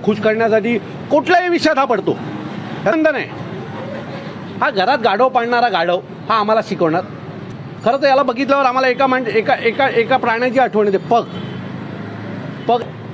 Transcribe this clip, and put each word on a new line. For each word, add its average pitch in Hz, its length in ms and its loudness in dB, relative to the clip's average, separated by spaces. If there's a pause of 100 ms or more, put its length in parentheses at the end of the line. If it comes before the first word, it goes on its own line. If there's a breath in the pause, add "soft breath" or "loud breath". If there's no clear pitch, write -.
खुश 214 160 2
करण्यासाठी 220 580 2
कुठल्याही 349 680 0
विषयात 311 300 2
हा 269 60 2
पडतो, 226 260 0 (760)
आनंद 320 220 4
नाही. 262 160 0 (1400)
हा 294 100 2
घरात 226 280 2
गाढव 226 300 2
पाळणारा 240 400 2
गाढव 175 320 2 (280)
हा 214 60 2
आम्हाला 220 340 4
शिकवणार. 175 340 0 (800)
खरं 240 180 4
तर 294 60 4
याला 269 140 6
बघितल्यावर 269 420 2
आम्हाला 262 240 2
एका 254 180 2
माण-, 254 200 0
एका, 220 360 2
एका, 247 260 2
एका 233 280 2
प्राण्याची 240 420 0
आठवण 208 280 4
येते, 196 100 2
पग. 180 260 2 (1500)
पग 233 140 2 (320)